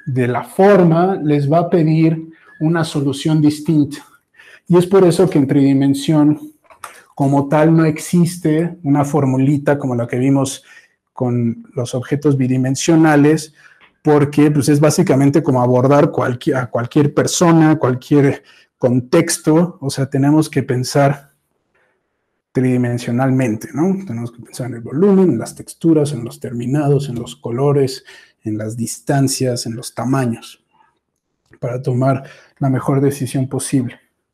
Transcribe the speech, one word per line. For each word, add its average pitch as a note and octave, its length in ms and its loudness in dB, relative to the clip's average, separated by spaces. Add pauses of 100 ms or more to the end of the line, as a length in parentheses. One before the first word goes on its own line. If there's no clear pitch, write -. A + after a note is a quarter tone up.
de B2+ 220 -2
la A#2+ 160 -4
forma, F#3 720 2
les D3 360 0
va E3 80 2
a E3+ 100 -2
pedir D#3+ 600 0 (300)
una D#3+ 240 0
solución D3+ 580 -2
distinta. D3 560 0 (680)
Y F3 100 4
es F3+ 100 2
por F#3+ 160 4
eso F3 260 2
que - 80 -2
en C3+ 100 2
tridimensión, C#3 920 2 (760)
como C#3 360 0
tal, D#3+ 260 4
no D#3+ 100 4
existe D#3+ 960 -2
una C#3 220 0
formulita C#3+ 720 0
como C3+ 180 -6
la A#2+ 120 -4
que B2 100 -6
vimos C3+ 460 0 (500)
con A#2+ 640 -4
los A#2+ 180 -8
objetos C#3 420 -2
bidimensionales, C#3+ 1160 2 (500)
porque, D3 460 2
pues, D3 200 0
es C#3+ 100 4
básicamente D3 640 2
como B2+ 180 0
abordar B2+ 500 2
cualqui-, B2+ 440 -4
a C3 160 -6
cualquier C#3+ 420 -2
persona, D#3 640 2
cualquier C#3 680 0 (360)
contexto. D#3 1000 0
O C3+ 120 -8
sea, C#3 180 -4
tenemos D3 400 2
que C3+ 140 -2
pensar C#3 680 -2 (1200)
tridimensionalmente, B2 1200 -2
¿no? F3+ 300 -2
Tenemos A#2 280 -10
que - 100 -20
pensar - 260 -14
en A#2+ 80 -12
el A2+ 60 -14
volumen, F3+ 520 2
en A#2 40 -4
las - 160 -8
texturas, D3+ 600 0
en A#2 120 -8
los - 140 -14
terminados, C3 720 -2
en A#2 100 -8
los - 160 -12
colores, C#3 680 -2 (400)
en G#2+ 140 -6
las G#2+ 180 -8
distancias, C3 920 -4
en A#2 80 -8
los - 180 -14
tamaños, B2 720 -6 (920)
para B2+ 220 -8
tomar C3 420 -2 (340)
la C#3 120 -2
mejor C3+ 320 0
decisión C3+ 460 -2
posible. B2+ 520 -4 (340)